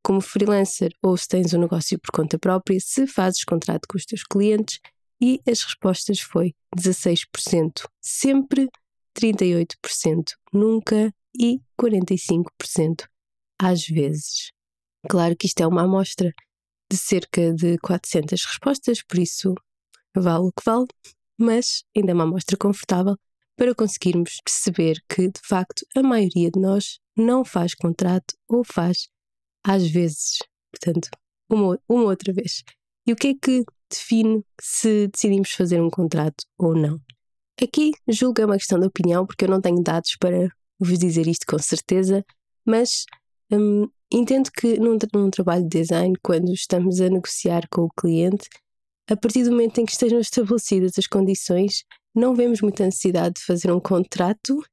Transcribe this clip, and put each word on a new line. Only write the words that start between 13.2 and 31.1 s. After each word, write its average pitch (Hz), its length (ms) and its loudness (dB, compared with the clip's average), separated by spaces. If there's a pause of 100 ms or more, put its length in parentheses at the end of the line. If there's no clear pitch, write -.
às 180 260 0
vezes. 151 680 -4 (560)
Claro 170 260 2
que - 120 -4
isto - 120 -2
é 165 80 2
uma 175 160 2
amostra 190 480 0 (580)
de 185 80 -2
cerca 175 560 0
de 170 260 0
quatrocentas 170 680 -2
respostas, - 580 -2
por - 140 -4
isso 180 360 -2 (640)
vale 180 300 2
o 180 80 0
que - 100 -10
vale, 247 240 2 (520)
mas 233 440 0 (120)
ainda 190 160 2
é 175 40 2
uma 170 80 2
amostra 180 340 -2
confortável 196 580 0 (400)
para 247 200 2
conseguirmos 175 680 -2
perceber 165 640 -2
que, 185 200 0
de 190 160 -6
facto, - 420 -4 (100)
a 269 60 2
maioria 190 480 2
de 185 100 0
nós 196 400 -2 (160)
não 240 300 2
faz 175 300 -2
contrato 180 600 -2 (120)
ou 240 160 0
faz 175 440 -2 (560)
às 196 240 2
vezes. 160 520 -2 (320)
Portanto, 165 380 -4 (380)